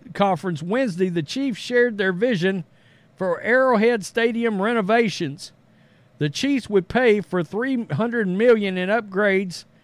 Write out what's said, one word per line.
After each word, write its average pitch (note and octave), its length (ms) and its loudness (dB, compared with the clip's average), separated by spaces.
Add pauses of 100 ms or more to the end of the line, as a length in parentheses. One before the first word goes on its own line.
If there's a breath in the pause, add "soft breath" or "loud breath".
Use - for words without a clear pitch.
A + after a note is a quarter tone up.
(140)
conference F#3 500 0
Wednesday, F#3+ 460 -2
the E3+ 120 -2
Chiefs C4 380 -6
shared A#3+ 380 0
their F#3+ 160 0
vision F#3+ 500 0 (520 soft breath)
for F3+ 260 -4
Arrowhead A#3 640 2
Stadium A#3 560 0
renovations. G#3 920 0 (640 soft breath)
The D3 120 0
Chiefs C4+ 400 -2
would G3 180 2
pay A3+ 340 2
for F3+ 220 -2
three A#3+ 480 -4
hundred A3 360 -2
million G3+ 500 2
in F#3 120 -4
upgrades G3 760 -2 (180 soft breath)